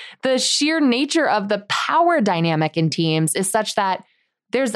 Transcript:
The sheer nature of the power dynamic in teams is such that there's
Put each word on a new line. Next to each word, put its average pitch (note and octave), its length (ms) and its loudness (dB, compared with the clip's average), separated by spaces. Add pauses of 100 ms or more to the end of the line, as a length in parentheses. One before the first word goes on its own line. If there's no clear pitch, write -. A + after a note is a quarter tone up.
(240)
The C4 160 2
sheer D4+ 400 0
nature C#4+ 480 2
of G3+ 220 0
the G3+ 180 -2
power E4+ 540 2
dynamic E3 560 0
in D#3+ 120 2
teams D#3+ 460 0
is F#3+ 160 -2
such G#3+ 240 -2
that F#3+ 300 -2 (460)
there's A#3 240 -2